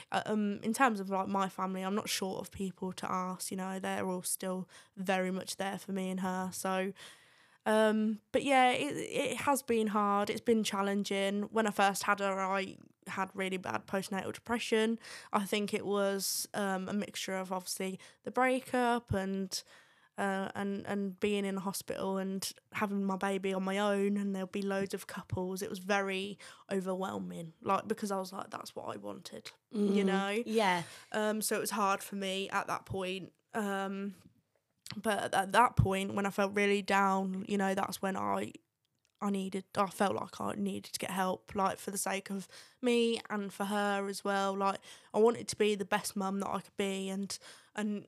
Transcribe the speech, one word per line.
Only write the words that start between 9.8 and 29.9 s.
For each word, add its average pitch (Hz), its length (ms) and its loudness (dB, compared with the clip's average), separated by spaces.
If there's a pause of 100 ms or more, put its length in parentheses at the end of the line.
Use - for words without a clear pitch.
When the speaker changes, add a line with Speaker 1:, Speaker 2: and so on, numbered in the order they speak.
Speaker 1:
hard. 208 460 2
It's - 100 -4
been 220 220 6
challenging. 202 880 2
When 226 160 4
I - 40 4
first 196 300 4
had 202 180 4
her, 196 200 0
I 190 380 0 (280)
had 190 300 -2
really 190 220 0
bad 196 280 -2
postnatal 196 480 -2
depression. 226 640 0 (340)
I 208 140 2
think 208 300 0
it - 100 -2
was, 196 720 0
um, 190 340 -2
a 196 40 -4
mixture 196 440 -2
of 190 140 -4
obviously 190 480 -4 (240)
the - 80 -8
breakup 247 840 2
and, 190 480 -2 (560)
uh, 196 380 0
and, 196 320 -4
and 196 320 -2
being 202 260 2
in 196 120 -2
a - 20 -2
hospital 190 580 -4
and 190 340 -4 (220)
having 202 300 0
my 196 120 0
baby 196 380 0
on 190 100 0
my 190 140 0
own, 202 400 2
and 202 180 -2
there'll 190 120 -4
be 202 160 -4
loads 196 320 -2
of 190 100 -6
couples. 185 560 -6
It - 80 -6
was 190 100 -6
very 196 580 0 (340)
overwhelming, 185 920 -4
like, - 260 0
because 208 240 -2
I 196 60 0
was 185 160 -6
like, - 160 -10
"That's - 260 -10
what - 180 -8
I - 40 -8
wanted," - 520 -12 (220)
you 220 80 -2
Speaker 2:
Mm-hmm. 202 280 4